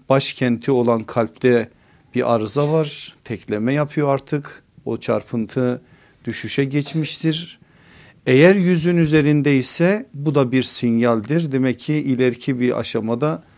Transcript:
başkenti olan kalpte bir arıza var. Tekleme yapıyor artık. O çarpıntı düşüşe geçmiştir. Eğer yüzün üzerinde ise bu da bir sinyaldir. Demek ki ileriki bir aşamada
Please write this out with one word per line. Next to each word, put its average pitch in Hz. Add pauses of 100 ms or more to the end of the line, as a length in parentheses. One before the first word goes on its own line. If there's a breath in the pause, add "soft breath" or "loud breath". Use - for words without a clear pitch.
başkenti 131
olan 120
kalpte 117 (440 soft breath)
bir 120
arıza 135
var. 156 (100)
Tekleme 110
yapıyor 147
artık. - (220)
O 117
çarpıntı 123 (420 soft breath)
düşüşe 117
geçmiştir. 151 (680 soft breath)
Eğer 147
yüzün 175
üzerinde 147
ise 170
bu 143
da 135
bir 131
sinyaldir. 120
Demek 131
ki -
ileriki 127
bir 123
aşamada 117 (160 soft breath)